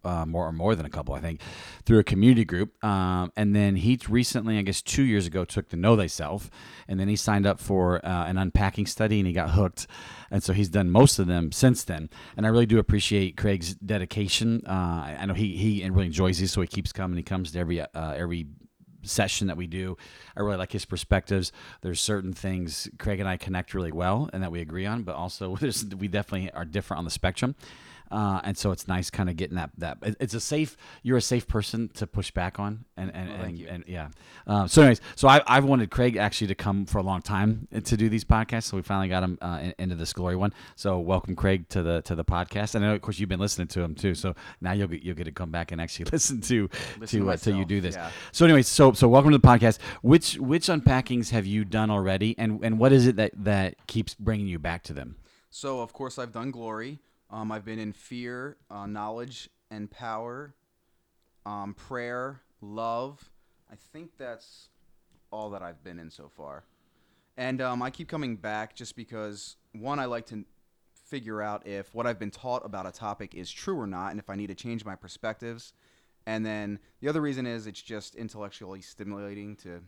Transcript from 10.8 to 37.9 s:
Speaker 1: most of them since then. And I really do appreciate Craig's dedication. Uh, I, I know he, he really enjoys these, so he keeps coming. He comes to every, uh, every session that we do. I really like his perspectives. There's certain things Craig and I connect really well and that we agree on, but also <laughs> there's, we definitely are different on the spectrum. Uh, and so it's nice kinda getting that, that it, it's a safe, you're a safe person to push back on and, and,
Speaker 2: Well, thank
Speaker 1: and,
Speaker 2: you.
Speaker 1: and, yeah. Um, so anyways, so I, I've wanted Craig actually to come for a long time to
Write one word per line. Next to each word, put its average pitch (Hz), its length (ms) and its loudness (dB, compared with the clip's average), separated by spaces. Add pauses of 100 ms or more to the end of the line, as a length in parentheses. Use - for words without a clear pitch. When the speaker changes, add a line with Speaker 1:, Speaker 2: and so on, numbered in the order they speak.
Speaker 1:
most 120 280 8
of 95 100 2
them 85 260 0
since 123 320 4
then. 78 240 -8 (260)
And 104 100 -2
I 110 40 2
really 117 160 6
do 110 120 6
appreciate 101 600 2
Craig's 92 380 0
dedication. 104 920 -2
Uh, - 40 -6
I, 82 500 -2
I 95 60 -6
know 95 60 -2
he, 95 220 -2
he 98 340 0
really 92 180 2
enjoys 87 320 2
these, 95 120 0
so - 80 -2
he 87 80 0
keeps - 240 -6
coming. 92 240 -6
He 85 80 -4
comes 90 300 -6
to 87 60 -4
every, 85 200 -2
uh, 73 140 -6
every 80 540 -6 (560)
session 101 420 -2
that 87 100 -2
we 87 120 -6
do. 92 280 -6 (400)
I - 40 -4
really 101 180 0
like 92 140 -6
his 101 120 -4
perspectives. 92 680 0 (300)
There's 87 200 -4
certain 95 320 -2
things 90 640 -6
Craig 101 220 -2
and 98 100 -2
I 90 80 -2
connect 92 380 -6
really 87 160 -4
well 92 420 0
and 95 80 -4
that 87 100 -4
we 85 100 -6
agree 85 260 -6
on, 113 160 -4
but 90 120 -8
also 90 400 -6
<laughs> 98 60 -8
there's, 120 240 -2
we 98 220 -6
definitely 95 460 -4
are 85 120 -8
different 85 320 -6
on 85 80 -4
the 80 60 -6
spectrum. 120 440 -2 (560)
Uh, 101 320 0
and 98 120 -4
so - 140 -2
it's - 180 -4
nice 92 220 -2
kinda 90 240 -2
getting 85 220 -6
that, 80 240 -6
that 80 240 -8
it, 107 160 -2
it's 113 160 -4
a 117 40 -4
safe, 151 380 -4 (240)
you're 123 160 2
a 117 40 4
safe 123 260 0
person 110 480 -2
to 104 100 -6
push - 240 -4
back 90 300 -4
on 104 260 -6 (120)
and, 92 180 -6
and, 92 140 -8
Speaker 2:
Well, - 100 -10
thank 90 100 -8
Speaker 1:
and, 85 100 -10
Speaker 2:
you. 82 80 -14
Speaker 1:
and, 87 200 -10
yeah. 82 220 -10 (360)
Um, 101 220 2
so 151 160 10
anyways, 123 180 8 (140)
so 139 120 6
I, 139 200 10
I've 135 180 6
wanted 127 240 4
Craig 123 260 2
actually 104 320 0
to 95 80 -2
come 98 300 0
for 104 140 -2
a - 20 2
long 92 220 -2
time 107 500 0
to 110 240 -2